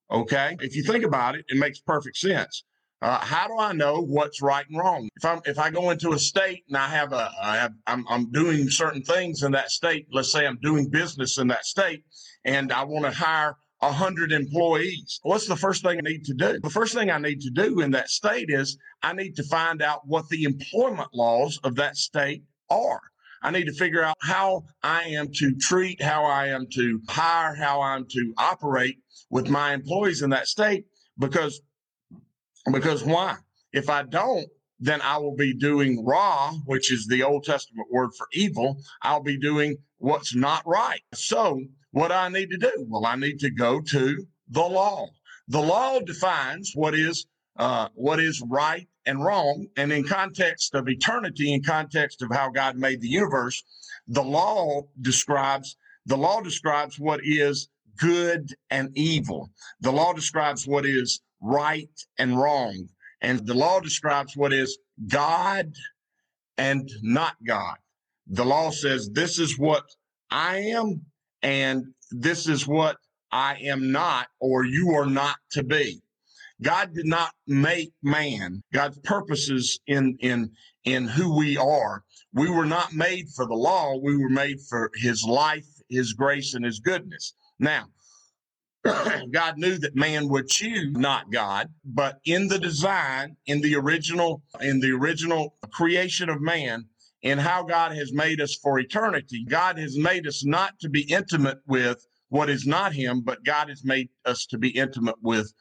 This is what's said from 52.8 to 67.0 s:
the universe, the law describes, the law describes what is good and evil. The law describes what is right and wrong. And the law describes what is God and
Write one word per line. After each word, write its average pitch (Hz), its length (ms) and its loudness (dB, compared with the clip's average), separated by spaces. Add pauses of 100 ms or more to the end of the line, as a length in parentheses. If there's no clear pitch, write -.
the 117 80 -6
universe, 135 560 0 (420)
the 120 160 2
law 165 600 0 (180)
describes, 139 760 0 (300)
the 135 100 2
law 180 240 2
describes 147 580 -2
what 147 260 -2
is 143 440 0 (300)
good 170 560 0 (160)
and 135 260 -2
evil. 147 540 -2 (300)
The 127 120 2
law 160 200 2
describes 151 540 -2
what 139 200 0
is 131 340 0 (200)
right 147 500 0 (280)
and 127 200 0
wrong. 127 500 0 (320)
And 123 240 0
the 120 100 -2
law 170 260 4
describes 143 560 -2
what 139 160 2
is 131 260 0 (300)
God 165 640 0 (840)
and 135 320 0 (140)